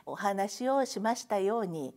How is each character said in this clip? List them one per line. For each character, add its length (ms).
お 80
話 560
を 160
し 140
ま 140
し 120
た 120
よ 220
う 60
に、 300